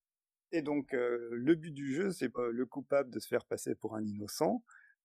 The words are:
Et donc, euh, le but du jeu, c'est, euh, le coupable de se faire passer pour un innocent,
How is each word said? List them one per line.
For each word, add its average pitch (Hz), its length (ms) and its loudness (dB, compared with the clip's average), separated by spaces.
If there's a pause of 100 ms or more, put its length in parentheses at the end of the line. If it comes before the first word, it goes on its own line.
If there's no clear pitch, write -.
(520)
Et 170 100 2
donc, 143 320 0
euh, 120 380 0
le 123 240 6
but 160 160 -10
du 139 220 -4
jeu, 190 180 2
c'est, 135 260 -2
euh, 123 140 0
le 120 140 0
coupable 135 460 0
de 110 80 -4
se - 80 -8
faire 120 180 0
passer 113 300 -4
pour 110 200 -6
un 110 100 -2
innocent, 107 580 -2 (420)